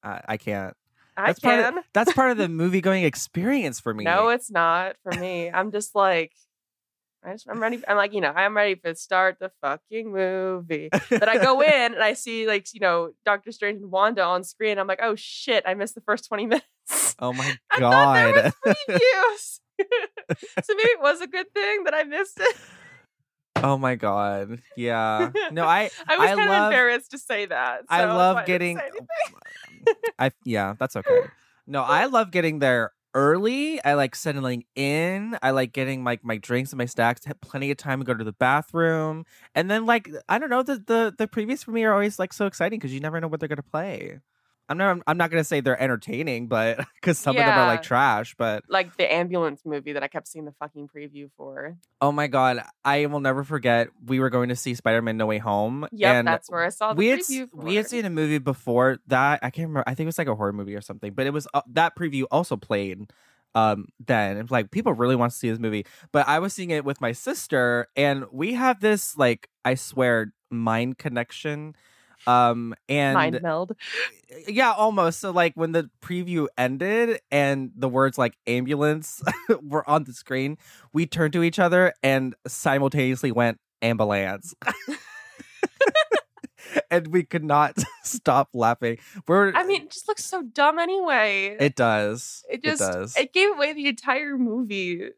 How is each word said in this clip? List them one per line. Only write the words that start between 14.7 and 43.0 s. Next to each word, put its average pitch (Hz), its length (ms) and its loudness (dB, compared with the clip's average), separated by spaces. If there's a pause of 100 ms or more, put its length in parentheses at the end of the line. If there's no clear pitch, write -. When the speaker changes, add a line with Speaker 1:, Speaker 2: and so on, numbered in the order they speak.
Speaker 2:
I'm 190 80 -2
like, 190 160 -2
"Oh 226 140 0
shit, - 500 -2
I 185 80 0
missed 202 200 -6
the 226 60 -18
first - 280 -4
twenty 214 180 -4
<laughs> - 0 -
minutes." - 720 -2
Speaker 1:
Oh 123 160 -2
my 135 240 -4 (120)
Speaker 2:
I - 80 2
thought 131 360 8
there - 180 6
Speaker 1:
God. - 220 6 (100)
Speaker 2:
was 523 100 6 (140)
previews. 440 720 2 (180)
<laughs> - 840 -4
So 427 120 -2
maybe 440 140 2
it 453 140 2
was 302 180 2
a 349 60 -10
good 370 260 -8
thing 403 320 -2
that 294 100 0
I 311 100 0
missed 311 360 -6
it. 466 160 0 (1000)
Speaker 1:
Oh 139 200 2
my 127 200 0
God. 101 680 -2 (160)
Yeah. 113 520 0 (220)
No, 165 140 -2
I, 196 320 2
Speaker 2:
<laughs> 330 100 -18
I 311 80 2
was - 140 6
Speaker 1:
I 202 40 2
Speaker 2:
kinda 415 140 2
Speaker 1:
love, 294 240 4
Speaker 2:
embarrassed 240 380 2
to 269 80 -14
say 208 260 -4
that, 127 460 -4
Speaker 1:
I 175 100 4
Speaker 2:
so 175 60 4
that's 170 100 0
Speaker 1:
love 185 200 4
Speaker 2:
why 220 60 -2
I 185 40 -6
didn't - 0 -
Speaker 1:
getting, 175 320 -2
Speaker 2:
say 294 80 -8
anything. - 1200 -4
<laughs> - 80 -18
Speaker 1:
I, 127 120 2 (160)
yeah, 104 320 0
that's - 180 -4
okay. 494 240 2 (460)
No, 139 160 -4
I 147 240 2
love 226 240 2
getting 165 300 0
there 123 320 2 (220)
early. 220 680 0
I 143 120 4
like 139 200 0
settling 131 500 -6 (120)
in. 175 680 -2
I 131 80 2
like 131 220 0
getting, 131 320 -4
like, 120 200 -2
my 113 120 -4
drinks 123 360 -4
and 135 60 -12
my 123 80 0
snacks, 120 380 0
have 147 160 -12
plenty 139 300 -6
of 139 60 -2
time 135 240 -4
to 135 40 -6
go 123 100 -2
to 113 100 -8
the 107 80 -8
bathroom. 156 920 0 (300)
And 175 160 0
then, 220 160 0
like, 233 220 2 (200)
I 208 100 2
don't 285 120 -4
know, 247 120 2
the, 269 140 -2
the, 226 400 0
the 220 100 -2
previews 220 380 -4
for 226 80 -10
me 226 120 0
are 220 80 4
always, 202 260 0
like, 185 140 -4
so 202 140 -2
exciting 196 320 -2
'cause 131 140 -6
you 135 80 -6